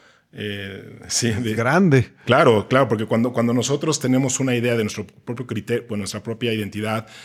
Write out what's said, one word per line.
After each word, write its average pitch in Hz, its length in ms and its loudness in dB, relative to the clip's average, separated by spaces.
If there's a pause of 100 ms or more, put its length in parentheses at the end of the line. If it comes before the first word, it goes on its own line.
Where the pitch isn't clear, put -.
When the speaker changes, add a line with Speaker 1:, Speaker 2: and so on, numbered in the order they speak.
(320)
Speaker 1:
eh, 101 760 -12
sí, - 220 0
de 110 240 -2
Speaker 2:
Grande. 135 580 4 (140)
Speaker 1:
Claro, 120 420 4
claro, 131 200 4
porque 107 180 -2
cuando, 120 260 0
cuando 117 220 0
nosotros 139 440 -2
tenemos 127 420 0
una 131 140 0
idea 120 220 0
de 113 80 0
nuestro 104 220 -6
propio 123 400 -12
criterio, 117 420 -4
bueno, 104 140 -6
nuestra 98 200 -8
propia 117 300 -4
identidad, 110 540 -4 (180)